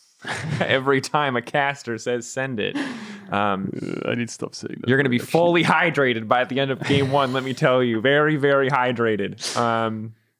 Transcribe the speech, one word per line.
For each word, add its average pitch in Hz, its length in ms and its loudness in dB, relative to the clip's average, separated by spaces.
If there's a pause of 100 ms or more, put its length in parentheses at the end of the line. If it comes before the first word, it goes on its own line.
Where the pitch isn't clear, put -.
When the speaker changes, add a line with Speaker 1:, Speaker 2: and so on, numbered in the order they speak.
(220)
Speaker 1:
<laughs> - 380 -6
every 135 400 2
time 139 360 -2
a 117 60 -2
caster 139 560 -2
says, 120 320 -4
"Send 131 300 -4
it," 101 160 -2 (560)
um, 196 380 0 (340)
Speaker 2:
Uh, - 60 -2
I 123 40 -2
need 120 140 -4
to - 60 -14
stop 123 200 -10
saying - 260 -10
that - 80 -2
Speaker 1:
you're 131 100 4
gonna 139 100 2
be 120 80 2
Speaker 2:
word, 120 60 0
actually. - 100 -12
Speaker 1:
fully 170 320 4
hydrated 139 640 2
by 123 160 4
the 131 160 -2
end 139 100 0
of 123 120 -4
game 139 280 2
one, 135 220 2
let 131 100 -2
me 131 120 -6
tell 127 280 4
you. 113 180 2
Very, 147 360 4
very 139 340 4
hydrated. 117 840 0
Um, 113 580 -2 (260)